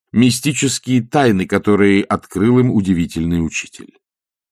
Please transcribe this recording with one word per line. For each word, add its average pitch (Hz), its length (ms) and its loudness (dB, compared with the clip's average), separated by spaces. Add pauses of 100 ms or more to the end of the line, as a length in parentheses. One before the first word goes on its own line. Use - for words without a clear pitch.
(120)
мистические 123 880 0
тайны, 117 440 0
которые 101 560 2
открыл 101 560 -2
им 127 120 2
удивительный 85 760 -2
учитель. - 540 -12 (540)